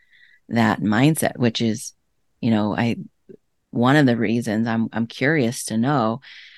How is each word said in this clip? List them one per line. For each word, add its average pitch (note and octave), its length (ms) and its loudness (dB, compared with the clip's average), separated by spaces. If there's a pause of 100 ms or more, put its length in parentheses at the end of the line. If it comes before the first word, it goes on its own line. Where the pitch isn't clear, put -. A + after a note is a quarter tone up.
(480)
that A2 320 2
mindset, A#2 560 2
which A#2 260 0
is, A2 300 -4 (480)
you A#2+ 100 0
know, G#2 260 0
I, A#2 200 0 (760)
one B2 260 2
of D3+ 100 6
the A#2+ 100 2
reasons A2+ 500 -2
I'm, A2+ 260 -2
I'm A2+ 140 -4
curious C3 600 -2
to A2 120 -4
know, B2 420 0 (360)